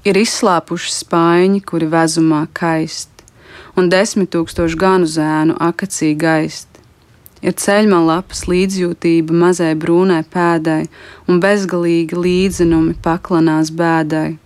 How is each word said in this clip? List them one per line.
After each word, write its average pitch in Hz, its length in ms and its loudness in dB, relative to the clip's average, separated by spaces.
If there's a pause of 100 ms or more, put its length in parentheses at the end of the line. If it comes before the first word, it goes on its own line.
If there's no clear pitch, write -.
Ir 190 80 2
izslāpuši 185 800 0
spaiņi, 175 640 2
kuri 165 320 -4
vezumā 160 540 2 (100)
kaist, 160 560 -4 (640)
un 180 160 2
desmit 190 400 0
tūkstoši 165 480 -4
ganu 190 260 4
zēnu 156 540 0
akacī 170 560 -2
gaist. 160 640 -4 (640)
Ir 175 100 -2
ceļmalapas 190 960 0
līdzjūtība 175 880 0
mazai 170 400 2
brūnai 170 480 2
pēdai 160 640 -2 (420)
un 180 160 2
bezgalīgi 175 720 0
līdzenumi 175 880 0
paklanās 160 680 0
bēdai. 160 760 -2